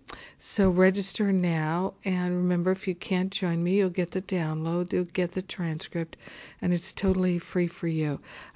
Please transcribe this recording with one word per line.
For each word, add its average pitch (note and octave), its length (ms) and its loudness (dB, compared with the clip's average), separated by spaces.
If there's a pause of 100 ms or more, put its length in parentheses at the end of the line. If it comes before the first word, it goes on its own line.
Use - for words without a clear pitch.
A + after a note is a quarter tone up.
(400)
So F#3+ 320 2
register F#3+ 600 4
now. F3 640 0 (100)
And F3+ 320 0
remember, F3+ 360 2
if F#3+ 160 -4
you F3+ 80 0
can't F#3 360 -2
join E3+ 320 0
me, F3+ 140 2
you'll F#3+ 140 4
get F3 200 -2
the F#3 100 -2
download, E3 680 -2
you'll F3+ 140 0
get F3+ 260 -2
the F#3+ 120 -4
transcript, E3 720 -6 (440)
and F3+ 120 2
it's F3 180 -2
totally F#3 480 0
free F3 280 -2
for E3+ 200 -6
you. D#3 320 0 (360)